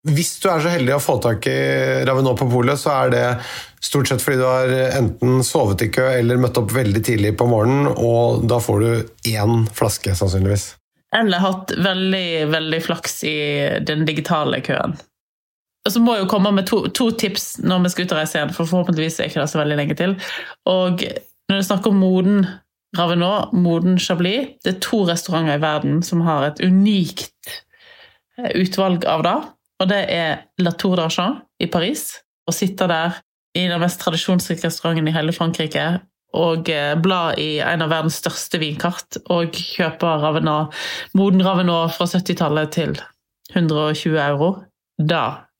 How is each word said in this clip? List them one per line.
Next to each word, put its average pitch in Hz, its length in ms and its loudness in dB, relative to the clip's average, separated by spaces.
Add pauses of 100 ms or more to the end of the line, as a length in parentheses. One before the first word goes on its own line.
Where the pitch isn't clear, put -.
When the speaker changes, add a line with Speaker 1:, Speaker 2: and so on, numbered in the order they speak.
Speaker 1:
Hvis 156 320 0
du - 80 -2
er 165 160 2
så 170 80 2
heldig 131 240 2
å 139 60 0
få 143 180 2
tak 117 300 0
i 131 80 0 (500)
Raveneau 131 300 4
på 135 100 2
polet, 123 320 2
så 151 220 0
er 131 100 2
det 120 120 2 (600)
stort 139 240 0
sett 127 140 0
fordi 135 180 0
du 127 60 2
har 127 240 2 (260)
enten 127 480 2
sovet 110 400 2
i 107 80 -2
kø 131 140 2 (140)
eller 123 200 2
møtt 120 200 2
opp 104 120 -2
veldig 110 320 2
tidlig 104 320 2
på 120 140 2
morgenen, 127 400 4
og 117 580 2
da 117 140 2
får 104 180 2
du 113 540 -2
én 110 300 2 (120)
flaske, 104 400 0
sannsynligvis. 95 540 0 (460)
Speaker 2:
Eller 196 260 2
hatt 190 320 -2
veldig, 185 760 0
veldig 160 340 -2
flaks - 400 -6
i 151 100 -2 (480)
den 156 240 0
digitale 151 560 -2
køen. - 300 -2 (920)
Og 202 60 0
så 233 80 2
må 233 140 4
jeg 196 120 0
jo 185 60 -2
komme 208 220 2
med 190 140 0
to, 208 140 2 (100)
to 233 240 0
tips 202 380 -4 (100)
når 180 200 2
vi 180 80 0
skal 180 140 -4
ut 180 80 -4
og 156 60 0
reise 156 180 -4
igjen, 147 160 -4
for 165 140 -2
forhåpentligvis 165 520 0
er 151 100 -4
ikke 160 120 -4
det 151 100 -4
så 160 80 -2
veldig 147 200 0
lenge 143 180 -2
til. 185 180 0 (520)
Og 180 360 0 (460)
når 196 100 2
du 190 60 -2
snakker 202 260 0
om 196 120 4
moden 185 400 4 (540)
Raveneau, 175 580 0
moden 175 460 2
Chablis, 190 500 -2 (120)
det 185 120 0
er 185 80 -8
to 220 240 0
restauranter 165 480 0
i 147 60 -2
verden 151 420 0
som 170 220 0
har 147 220 2
et 147 140 -8
unikt, 190 680 2 (1040)
eh, 247 220 -6
utvalg 185 480 0
av 160 180 0
det, 190 100 2 (440)
og 190 80 2
det 202 120 2 (120)
er 165 300 -2 (180)
La 175 160 2
Tour 180 240 0
d'Argent 175 400 -2 (220)
i 165 100 -4
Paris, 185 460 -2 (260)
og 170 80 -4
sitte 190 380 0
der 170 260 -2 (400)
i 180 100 0
den 175 160 0
mest 175 200 0
tradisjonsrike 175 640 0
restauranten 160 420 0
i 156 60 0
hele 160 200 0
Frankrike, 156 520 -2 (500)
og, 165 340 0
eh, 147 240 0
bla 170 440 2
i 151 200 -2
en 160 240 -2
av 156 80 0
verdens 160 300 -2
største - 400 -6
vinkart, 156 580 -6 (120)
og 170 220 0
kjøpe 170 540 -4 (160)
Raveneau, 156 460 0 (460)
moden 190 280 4
Raveneau 175 480 2
fra 175 160 -2
syttitallet 165 640 0
til 147 240 -2 (600)
hundre 156 360 2
og 156 60 -2
tjue 156 240 0
euro. 143 300 2 (480)
Da 151 480 -2 (140)